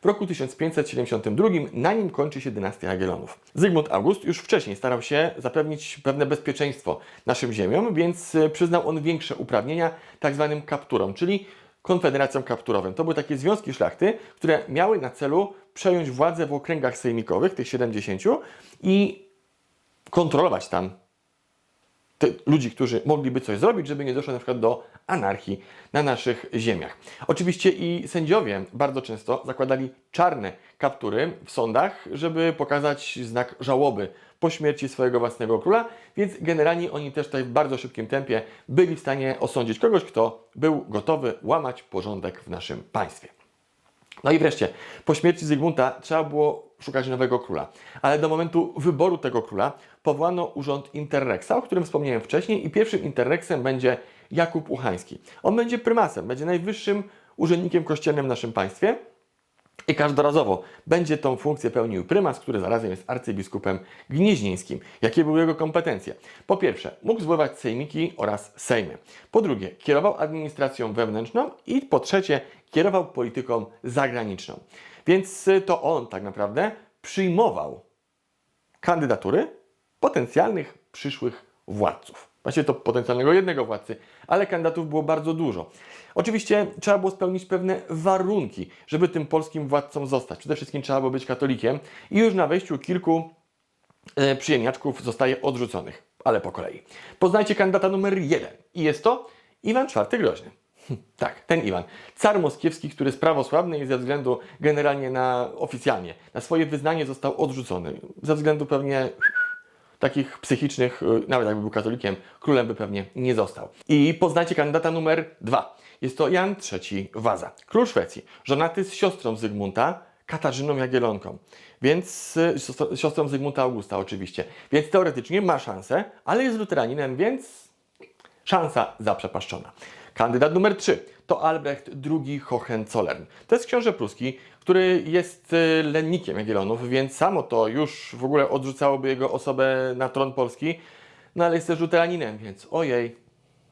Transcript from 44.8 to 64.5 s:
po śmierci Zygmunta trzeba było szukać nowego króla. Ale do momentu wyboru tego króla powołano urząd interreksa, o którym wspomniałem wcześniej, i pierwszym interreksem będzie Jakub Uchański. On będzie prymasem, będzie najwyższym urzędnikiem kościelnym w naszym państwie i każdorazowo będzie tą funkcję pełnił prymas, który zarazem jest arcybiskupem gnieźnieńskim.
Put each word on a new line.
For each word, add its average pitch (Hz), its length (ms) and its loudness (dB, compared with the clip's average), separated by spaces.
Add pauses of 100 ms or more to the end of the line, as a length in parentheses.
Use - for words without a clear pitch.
po 160 100 4
śmierci 170 300 2
Zygmunta 147 460 2 (100)
trzeba 160 220 0
było 147 560 0
szukać 135 280 -4
nowego 127 320 2
króla. 73 280 -6 (340)
Ale 143 180 4
do 156 100 2
momentu 170 480 0
wyboru 170 400 2
tego 120 240 0
króla 110 300 -2 (320)
powołano 170 420 0
urząd 139 500 -6
interreksa, 143 600 -2
o 254 40 2
którym 185 220 0
wspomniałem 139 380 0
wcześniej, 180 440 0
i 160 40 -4
pierwszym 220 340 2
interreksem 143 600 0
będzie 127 340 2 (340)
Jakub 165 380 0
Uchański. 123 500 -4 (240)
On 202 120 4
będzie 233 240 0
prymasem, 220 480 2
będzie 131 180 -4
najwyższym 196 580 -2 (340)
urzędnikiem 175 460 2
kościelnym 151 420 0
w 135 40 -2
naszym 117 240 -4
państwie 107 440 0 (920)
i 156 80 2
każdorazowo 143 640 4 (260)
będzie 156 300 2
tą 131 180 0
funkcję 143 340 -2
pełnił 110 360 0
prymas, 170 340 0
który 113 200 -4
zarazem 110 300 0
jest 92 180 -8
arcybiskupem 98 720 -4 (300)
gnieźnieńskim. 160 680 0 (220)